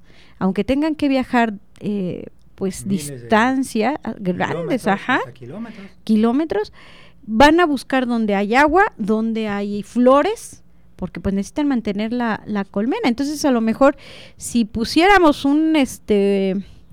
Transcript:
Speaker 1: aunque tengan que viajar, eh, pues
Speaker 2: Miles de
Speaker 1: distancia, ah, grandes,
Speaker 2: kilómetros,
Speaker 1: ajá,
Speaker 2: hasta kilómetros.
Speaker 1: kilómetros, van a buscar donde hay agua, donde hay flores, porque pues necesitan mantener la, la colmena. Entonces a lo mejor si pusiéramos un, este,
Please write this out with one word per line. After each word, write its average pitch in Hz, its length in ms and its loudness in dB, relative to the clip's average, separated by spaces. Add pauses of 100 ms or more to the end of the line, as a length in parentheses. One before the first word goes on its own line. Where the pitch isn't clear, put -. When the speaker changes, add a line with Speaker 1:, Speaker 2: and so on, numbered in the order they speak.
(380)
Speaker 1:
aunque 190 240 -2
tengan 294 320 0
que 294 140 -2
viajar, 240 460 0 (260)
eh, 190 460 -6 (280)
pues 185 320 -6
Speaker 2:
Miles 151 220 -2
de 139 100 -12
Speaker 1:
distancia, 233 840 0
ah, 226 160 -6
grandes, 180 640 -2
Speaker 2:
kilómetros, - 40 -4
Speaker 1:
ajá, 214 300 0
Speaker 2:
hasta - 160 -4
kilómetros. 196 540 -14 (180)
Speaker 1:
kilómetros, 269 680 0 (540)
van 285 340 4
a 349 60 4
buscar 262 400 -2
donde 226 280 0
hay 202 200 0
agua, 302 300 4 (140)
donde 220 500 -2
hay 202 340 -4
flores, 277 800 2 (340)
porque - 220 -10
pues 196 160 -4
necesitan 202 320 -4
mantener 220 460 -2
la, 240 340 -4
la 202 180 -4
colmena. 277 440 -2
Entonces 285 380 -4
a 277 40 4
lo 233 120 2
mejor 269 340 2 (400)
si - 300 -2
pusiéramos 320 800 4
un, 311 300 2
este, 202 840 0 (300)